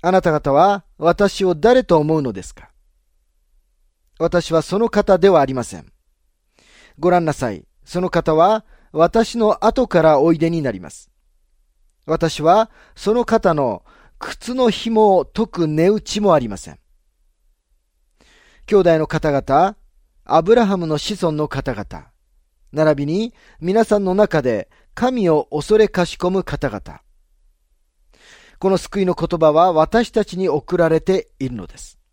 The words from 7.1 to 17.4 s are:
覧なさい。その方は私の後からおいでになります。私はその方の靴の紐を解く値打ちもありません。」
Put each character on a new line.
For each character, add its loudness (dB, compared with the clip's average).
覧 2
な -2
さ -6
い。 -16
そ -8
の -4
方 0
は 2
私 0
の 0
後 0
か 0
ら 4
お 2
い 0
で -2
に -4
な -4
り -10
ま -18
す。 -20
私 -4
は 4
そ -4
の 0
方 0
の -4
靴 -12
の 0
紐 2
を 0
解 -4
く -4
値 0
打 0
ち -8
も 2
あ 4
り -6
ま -10
せ -18
ん。」 -20